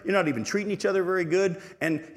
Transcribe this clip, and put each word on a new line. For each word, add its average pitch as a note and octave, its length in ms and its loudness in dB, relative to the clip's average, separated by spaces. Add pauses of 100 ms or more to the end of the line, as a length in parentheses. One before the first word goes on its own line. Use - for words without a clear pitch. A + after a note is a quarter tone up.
You're F#3+ 100 0
not F#3 140 4
even B2 160 0
treating G3+ 280 -2
each G3 140 -4
other G3 180 2
very F3+ 220 0
good. F3+ 360 2 (180)
And D#3 260 -2 (120)